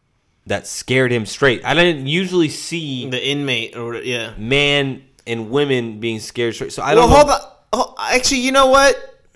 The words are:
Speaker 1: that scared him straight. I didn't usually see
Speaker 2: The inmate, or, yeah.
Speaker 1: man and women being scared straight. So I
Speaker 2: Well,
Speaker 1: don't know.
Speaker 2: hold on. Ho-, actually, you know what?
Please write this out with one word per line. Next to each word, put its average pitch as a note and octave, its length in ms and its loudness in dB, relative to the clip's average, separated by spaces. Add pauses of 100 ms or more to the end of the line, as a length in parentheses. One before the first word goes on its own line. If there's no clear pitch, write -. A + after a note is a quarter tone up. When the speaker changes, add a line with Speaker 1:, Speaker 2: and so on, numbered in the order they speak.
(460)
Speaker 1:
that G2 200 -6
scared B2+ 460 0
him A#2 120 0
straight. A#2+ 400 0
I B2+ 100 -2
didn't D#3+ 340 2
usually F3 400 0
see C#3+ 600 -8
Speaker 2:
The B2+ 220 -6
inmate, C3 460 -4
or, A#2 200 -8
yeah. A2+ 400 -6
Speaker 1:
man C#3 680 0 (200)
and A2+ 260 -6
women B2 500 -2
being A2+ 180 -4
scared A#2 380 -4
straight. - 160 -10
So - 100 -10
I D3 140 0
Speaker 2:
Well, A#3 120 6
Speaker 1:
don't - 20 4
know. C4+ 60 6
Speaker 2:
hold C#4+ 140 8
on. - 100 0 (340)
Ho-, B3 240 -4
actually, B3+ 420 -2
you B3+ 100 -2
know C4+ 160 4
what? C4+ 540 2 (160)